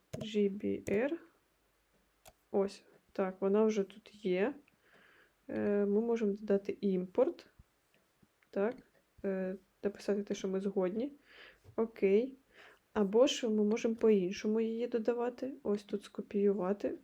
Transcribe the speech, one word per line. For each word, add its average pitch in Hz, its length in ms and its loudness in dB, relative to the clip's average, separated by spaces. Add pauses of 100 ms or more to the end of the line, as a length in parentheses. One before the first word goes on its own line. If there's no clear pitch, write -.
(180)
G 214 320 0
B 202 380 -6
R. 233 240 0 (1400)
Ось, 196 340 -2 (280)
так, 185 280 -6
вона 202 240 4
вже 214 200 2
тут - 400 -16
є. 190 300 0 (960)
Е, 202 380 0
ми 202 140 2
можемо 233 320 0
додати 202 480 -2
імпорт. 190 640 0 (1040)
Так, 220 260 -2 (480)
е, 190 320 -4 (260)
написати 202 400 -2
те, 202 120 -6
що 202 140 -6
ми 190 120 -2
згодні. 202 520 -2 (640)
Окей. 226 640 2 (540)
Або 214 340 4
ж 285 220 -2
ми 214 160 2
можемо 226 300 0
по-іншому 214 640 2
її 226 260 -2
додавати. 240 760 -2
Ось 208 220 -2
тут 202 200 -6
скопіювати 202 1000 -2